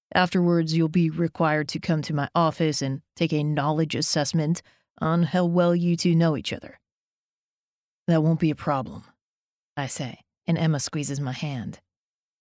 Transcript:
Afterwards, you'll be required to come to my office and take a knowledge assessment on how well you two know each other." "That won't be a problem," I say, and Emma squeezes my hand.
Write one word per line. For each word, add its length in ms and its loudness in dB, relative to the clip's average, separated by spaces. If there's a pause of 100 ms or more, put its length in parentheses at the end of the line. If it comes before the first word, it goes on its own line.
(140)
Afterwards, 600 2
you'll 140 4
be 220 2
required 600 -2
to 100 -6
come 220 -2
to 120 -6
my 220 -4
office 440 0
and 220 -6 (140)
take 160 0
a 100 0
knowledge 540 0
assessment 640 -2 (360)
on 260 2
how 200 2
well 300 2
you 200 2
two 200 2
know 220 4
each 180 -6
other." 260 -16 (1300)
"That 160 4
won't 180 2
be 100 2
a 40 -2
problem," 500 -6 (720)
I 120 -6
say, 360 -8 (220)
and 100 2
Emma 240 0
squeezes 400 -4
my 120 -4
hand. 500 -8 (580)